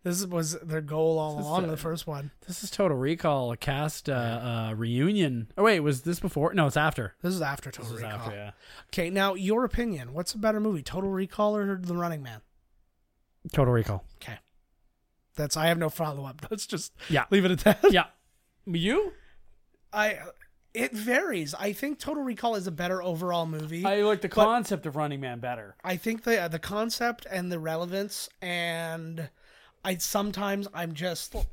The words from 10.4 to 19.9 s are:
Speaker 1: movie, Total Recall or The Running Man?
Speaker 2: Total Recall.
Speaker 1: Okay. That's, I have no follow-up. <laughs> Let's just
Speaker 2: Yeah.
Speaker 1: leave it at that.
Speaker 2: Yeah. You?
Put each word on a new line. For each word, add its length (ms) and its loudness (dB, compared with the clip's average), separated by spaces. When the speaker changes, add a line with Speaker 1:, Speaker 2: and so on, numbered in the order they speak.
Speaker 1:
movie, 240 0
Total 260 -2
Recall 460 0
or 200 0
The 200 -4
Running 260 -4
Man? 180 -14
Speaker 2:
Total 220 6
Recall. 300 0
Speaker 1:
Okay. 160 -12
That's, 220 -2
I 100 2
have 120 6
no 100 2
follow-up. 580 -6
<laughs> 60 -12
Let's 160 -6
just 240 -6
Speaker 2:
Yeah. 200 4
Speaker 1:
leave 140 6
it 60 6
at 80 2
that. 100 10
Speaker 2:
Yeah. 140 6
You? 480 2